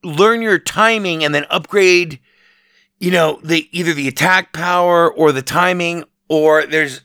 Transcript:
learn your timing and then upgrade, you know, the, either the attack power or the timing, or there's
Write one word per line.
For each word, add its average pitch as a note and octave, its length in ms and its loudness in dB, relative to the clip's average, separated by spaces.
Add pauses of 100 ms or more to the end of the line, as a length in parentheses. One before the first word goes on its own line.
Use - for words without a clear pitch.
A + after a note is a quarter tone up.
learn G3+ 400 0
your G#3 160 0
timing G3 640 -2
and D3 100 0
then D3 140 -2
upgrade, F3 720 0 (800)
you F3 140 -4
know, D#3+ 300 0
the, D#3+ 300 -2
either E3+ 220 -4
the C#3 140 -4
attack F#3 440 0
power F3 580 2
or D3+ 220 2
the C3 80 -2
timing, E3+ 640 -2 (240)
or D#3 380 2
there's C#3+ 380 -4